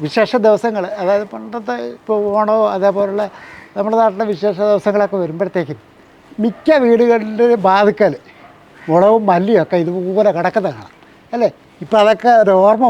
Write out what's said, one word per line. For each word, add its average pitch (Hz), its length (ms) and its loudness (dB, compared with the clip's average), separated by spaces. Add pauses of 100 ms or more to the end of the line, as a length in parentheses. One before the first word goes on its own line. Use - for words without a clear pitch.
വിശേഷ 196 280 -2 (140)
ദിവസങ്ങൾ, 214 380 0 (180)
അതായത് 202 320 -2
പണ്ടത്തെ 220 420 -10 (220)
ഇപ്പോൾ 214 220 -4 (180)
ഓണമോ 214 260 0 (120)
അതേപോലുള്ള 202 480 -2 (520)
നമ്മുടെ 214 260 -2
നാട്ടിലെ 214 300 0
വിശേഷ 190 260 -4 (140)
ദിവസങ്ങളൊക്കെ 202 520 0
വരുമ്പോഴത്തേക്കും 165 560 -6 (640)
മിക്ക 294 420 0
വീടുകളിൽ 226 560 2 (260)
വാതുക്കൽ 202 480 2 (760)
മുളകും 202 420 4
മല്ലിയൊക്കെ 180 520 0
ഇതുപോലെ 185 540 -2
കിടക്കുന്ന 175 400 -2
കാണാം, 104 160 -20 (400)
അല്ലേ? 240 160 0 (340)
ഇപ്പം 214 180 -2
അതൊക്കെ 220 300 2 (120)
ഒരു 196 100 4 (120)
ഓർമ്മ 220 240 2